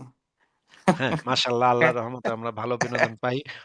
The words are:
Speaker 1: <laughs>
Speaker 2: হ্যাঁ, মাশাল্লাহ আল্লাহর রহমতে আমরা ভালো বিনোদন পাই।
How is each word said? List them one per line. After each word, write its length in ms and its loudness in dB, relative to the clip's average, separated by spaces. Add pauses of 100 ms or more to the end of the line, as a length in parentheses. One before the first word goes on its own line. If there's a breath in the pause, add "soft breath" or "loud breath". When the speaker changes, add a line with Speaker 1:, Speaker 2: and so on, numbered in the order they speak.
(680)
Speaker 1:
<laughs> 260 0
Speaker 2:
হ্যাঁ, 280 0
মাশাল্লাহ 460 2
আল্লাহর 260 4
রহমতে 340 -6
আমরা 240 -4
ভালো 240 -4
বিনোদন 400 0
পাই। 200 -2 (260 loud breath)